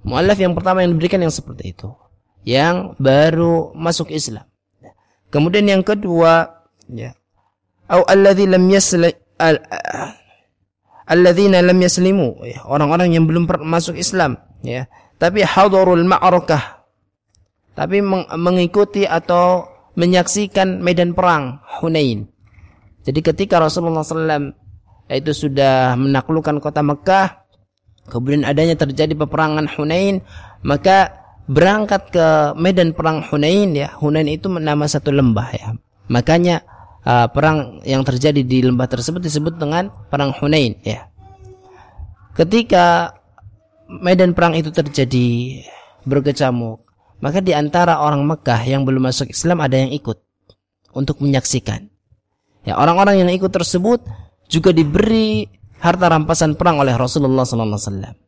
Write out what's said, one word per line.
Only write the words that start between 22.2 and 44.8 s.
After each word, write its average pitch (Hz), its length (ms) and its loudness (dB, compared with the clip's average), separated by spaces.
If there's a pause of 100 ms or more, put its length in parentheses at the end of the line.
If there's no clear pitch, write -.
Jadi 143 160 -2
ketika 170 400 0
Rasulullah 160 400 -2
sallallahu 156 240 -8
alaihi 160 80 -2
wasallam, 147 120 -2 (680)
yaitu 147 240 -4
sudah 135 580 0
menaklukkan 139 680 -2
kota 151 180 -6
Mekah, 185 640 0 (640)
kemudian 127 400 -2
adanya 160 320 0
terjadi 156 320 -2
peperangan 151 640 -2
Hunain, 185 480 -2 (400)
maka 185 560 2 (300)
berangkat 196 640 0
ke 165 120 4 (300)
medan 170 380 0
perang 160 320 -4
Hunain, 165 480 0
ya. 143 240 -4
Hunain 151 320 0
itu 156 180 -8
nama 151 380 -2
satu 147 240 -2
lembah, 123 420 2
ya. - 160 -10 (380)
Makanya, 165 560 0 (400)
uh, 120 260 2
perang 139 540 -2
yang 135 240 -2
terjadi 139 340 0
di 127 240 0
lembah 127 220 2
tersebut 147 340 -6
disebut 160 380 -6
dengan 160 320 -4 (180)
perang 143 240 -2
Hunain, 143 540 0
ya. - 240 -10 (1300)
Ketika 175 800 2 (720)
medan 180 480 2
perang 170 160 2
itu 156 160 -2
terjadi 127 880 -2 (480)